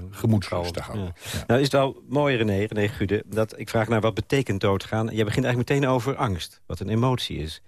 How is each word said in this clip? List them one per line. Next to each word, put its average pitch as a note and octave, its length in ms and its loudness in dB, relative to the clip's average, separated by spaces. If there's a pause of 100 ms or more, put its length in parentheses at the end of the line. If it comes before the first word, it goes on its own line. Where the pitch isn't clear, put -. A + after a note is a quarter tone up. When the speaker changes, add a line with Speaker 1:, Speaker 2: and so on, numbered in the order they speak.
(120)
Speaker 1:
gemoedsrust F#2+ 600 0
te F2 60 -8
Speaker 2:
Kalm. - 180 -8
Speaker 1:
houden. F#2 260 -6
Speaker 2:
Ja. - 60 -12 (100)
Speaker 1:
Ja. - 80 -6
Speaker 2:
Nou A#2+ 120 4
is C#3+ 60 4
het C3+ 100 2
wel C3+ 320 2
mooi, C#3 280 2
René, G#2 300 2
René G#2 220 0
Gude, G2+ 380 0
dat G#2+ 340 -2
ik A2+ 100 -10
vraag A2 180 0
naar A2+ 140 2
wat G#2+ 120 2
betekent G#2+ 480 -2
doodgaan. G#2+ 440 0
Jij A2 200 0
begint - 200 0
eigenlijk B2 240 0
meteen C#3 200 2
over C3 260 0
angst, G2 500 -4
wat F2 140 -8
een F#2+ 100 -6
emotie A#2 480 0
is. D2+ 300 -8